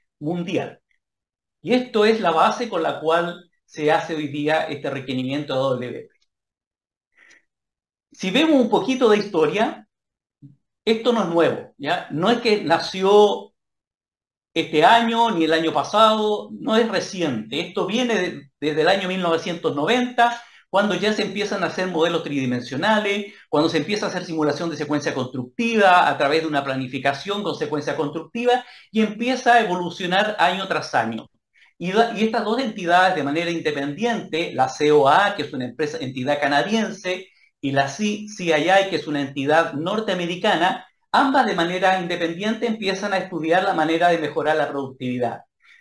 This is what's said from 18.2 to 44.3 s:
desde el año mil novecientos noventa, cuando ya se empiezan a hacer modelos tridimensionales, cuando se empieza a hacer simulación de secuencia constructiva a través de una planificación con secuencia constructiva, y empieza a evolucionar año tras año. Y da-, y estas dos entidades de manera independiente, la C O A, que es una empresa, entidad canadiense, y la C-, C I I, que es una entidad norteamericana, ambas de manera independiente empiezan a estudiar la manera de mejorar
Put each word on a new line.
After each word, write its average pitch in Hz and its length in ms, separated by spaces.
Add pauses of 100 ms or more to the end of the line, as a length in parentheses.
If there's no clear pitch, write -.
desde 151 200
el 165 80
año 190 180
mil 185 160
novecientos 165 540
noventa, 240 640 (260)
cuando 196 280
ya 202 160
se 208 100
empiezan 196 400
a 160 60
hacer 185 180
modelos 170 380
tridimensionales, 160 1080 (160)
cuando 151 200
se 165 100
empieza 208 280
a - 20
hacer 180 160
simulación 160 460
de 151 60
secuencia 147 380
constructiva 180 960
a 139 100
través 147 240
de 160 60
una 143 160
planificación 135 800
con 156 100
secuencia 147 420
constructiva, 196 680 (260)
y 220 120
empieza 240 520
a 233 60
evolucionar 180 800
año 190 260
tras 156 300
año. 113 340 (480)
Y 175 140
da-, 220 260
y 214 60
estas 220 200
dos 226 160
entidades 185 540
de 143 80
manera 160 280
independiente, 156 1000
la 131 160
C 147 220
O 147 180
A, 196 280
que 156 60
es 131 100
una 127 120
empresa, 147 360
entidad 131 400
canadiense, 185 880 (340)
y 139 100
la 139 160
C-, 208 400
C - 180
I 156 240
I, 190 200
que 170 60
es 143 100
una 147 140
entidad 143 540
norteamericana, 180 1120 (260)
ambas 269 320
de 202 100
manera 180 460
independiente 175 640
empiezan 202 460
a 190 60
estudiar 175 460
la 190 100
manera 165 340
de 170 100
mejorar 151 380